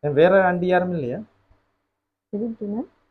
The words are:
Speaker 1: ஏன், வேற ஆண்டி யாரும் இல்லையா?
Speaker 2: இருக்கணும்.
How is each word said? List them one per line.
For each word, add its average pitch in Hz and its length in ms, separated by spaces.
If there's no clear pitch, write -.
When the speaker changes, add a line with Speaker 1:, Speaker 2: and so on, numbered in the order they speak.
Speaker 1:
ஏன், 147 120
வேற 180 320
ஆண்டி 180 220
யாரும் 180 260
இல்லையா? 147 280
Speaker 2:
இருக்கணும். 220 520